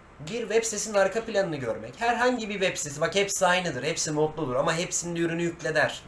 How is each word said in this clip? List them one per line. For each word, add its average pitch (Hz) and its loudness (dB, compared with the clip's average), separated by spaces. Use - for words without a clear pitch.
bir 180 -8
web 220 2
sitesinin 208 -2
arka 196 2
planını 190 0
görmek." 117 -6
Herhangi 233 2
bir 202 -4
web 180 0
sitesi, 147 -6
bak 165 0
hepsi 196 4
aynıdır, 175 2
hepsi 160 -2
modludur 151 0
ama 156 2
hepsinde 170 -2
ürünü 165 0
yükle 160 -2
der. 135 2